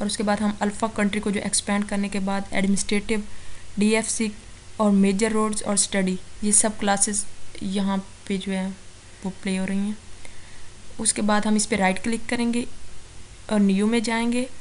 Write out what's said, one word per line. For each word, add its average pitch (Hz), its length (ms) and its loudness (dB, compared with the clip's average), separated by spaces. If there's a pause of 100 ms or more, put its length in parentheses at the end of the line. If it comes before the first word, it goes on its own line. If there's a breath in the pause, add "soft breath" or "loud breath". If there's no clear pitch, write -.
और 208 60 0
उसके 208 160 -2
बाद 208 160 2
हम 208 220 0
alpha 208 260 0
country 208 320 0
को 208 120 0
जो 202 80 0
expand 202 460 0
करने 202 240 -2
के 202 100 -2
बाद 196 340 0
administrative, 202 720 2 (520 loud breath)
डीएफ़सी 220 520 2 (480)
और 208 120 6
major 196 400 6
roads 214 320 0
और 202 140 0
study, 185 420 0 (240)
ये 208 80 2
सब 214 280 4
classes 202 460 2 (380)
यहाँ 196 340 0 (300)
पे 196 100 0
जो 190 140 -4
है, 190 180 -2 (560)
वो 185 40 -4
play 185 280 -4
हो 190 80 0
रही 196 140 0
हैं। 208 180 -2 (1000 loud breath)
उसके 220 220 0
बाद 208 260 4
हम 214 80 4
इस 208 100 2
पे 220 100 0
right 190 280 2
click 233 220 -2
करेंगे 240 420 0 (840)
और 208 60 6
न्यू 196 280 6
में 233 160 2
जाएंगे 233 460 0 (120)